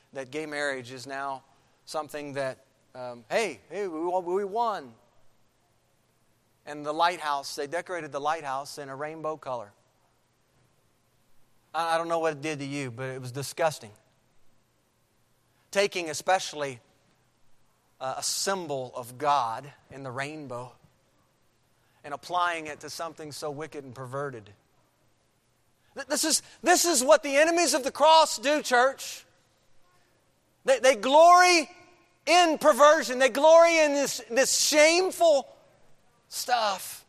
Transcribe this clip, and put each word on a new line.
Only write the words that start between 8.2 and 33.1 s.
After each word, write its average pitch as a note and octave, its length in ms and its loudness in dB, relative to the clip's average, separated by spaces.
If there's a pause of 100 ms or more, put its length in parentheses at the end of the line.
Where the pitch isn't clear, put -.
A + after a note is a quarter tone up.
lighthouse C#3+ 560 -8
in C#3+ 120 -14
a C3+ 60 -14
rainbow D#3 420 -10
color. A#2+ 340 -12 (2000)
I, E3 220 -2
I - 20 2
don't E3 120 -6
know E3+ 100 0
what D#3+ 140 -2
it C#3 100 -14
did D#3 160 -6
to C#3 60 -10
you, C#3 260 -8
but B2+ 140 -10
it C3 160 -10
was B2 100 -12
disgusting. C#3 600 -6 (1800)
Taking F#3+ 400 -2
especially, D3 680 -4 (1200)
uh, C3 180 -8
a C#3 60 -10
symbol D3 720 -6
of B2 220 -14
God C3+ 540 -2 (200)
in C#3 120 -16
the C3 80 -12
rainbow C3 600 -10 (1300)
and D3 100 -14
applying F3 540 -4
it D3 140 -14
to D3+ 80 -14
something D#3+ 420 -12
so D3+ 200 -10
wicked D3+ 320 -12
and B2+ 100 -20
perverted. B2+ 560 -10 (1500)
Th-, C4+ 120 -12
this C#4+ 160 -2
is, D#4 180 0 (200)
this E4+ 240 4
is C#4+ 180 2
what D4 200 6
the C#4 120 -2
enemies D#4+ 380 4
of C#4 100 0
the C#4 80 -4
cross D#4 460 4
do, C4+ 240 0
church. B3+ 640 0 (1400)
They, B3+ 160 2
they B3+ 160 4
glory E4 760 6 (560)
in D#4+ 340 4
perversion. C#4 600 4